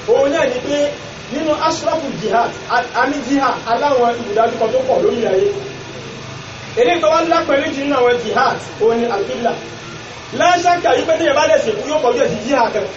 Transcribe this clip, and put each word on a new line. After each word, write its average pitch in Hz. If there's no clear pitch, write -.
Òun 269
náà 311
ni 247
pé 285
nínú 302
ashraful 311
jihad, 214
a, 233
a 240
ní 285
jihad, 254
aláwọn 240
ibùdájúkọ 226
tó 247
pọ̀ -
lórí -
ayé. 381
Eléyìí 339
tó 311
wá 320
lápẹ̀lẹ́ 330
jù 277
nínú 285
àwọn 240
jihad, 240
òun 226
ni 233
al-qibla. 233
La 302
shakka 349
yí 302
pé 320
tí 320
ẹ 285
bá 294
lẹ̀ 311
sìnkú, 220
yóò 302
kọjú 240
ẹ̀ -
sí 233
jihad 247
kan. 202